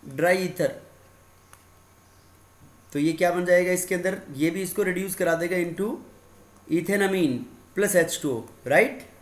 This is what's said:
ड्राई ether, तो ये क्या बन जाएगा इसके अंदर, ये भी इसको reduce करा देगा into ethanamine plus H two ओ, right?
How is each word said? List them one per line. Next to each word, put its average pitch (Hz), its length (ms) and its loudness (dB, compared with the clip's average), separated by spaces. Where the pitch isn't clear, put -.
ड्राई 160 400 0
ether, 165 280 -2
तो 147 60 -4
ये 156 140 2
क्या 175 180 2
बन 180 140 -2
जाएगा 180 260 4
इसके 180 240 0
अंदर, 185 240 -2
ये 151 140 2
भी 185 120 -4
इसको 190 220 -2
reduce 185 320 -2
करा 165 200 2
देगा 175 220 -2
into 175 320 -2
ethanamine 190 580 0
plus 202 180 2
H 165 260 2
two 147 100 -2
ओ, 113 100 -4
right? 175 380 2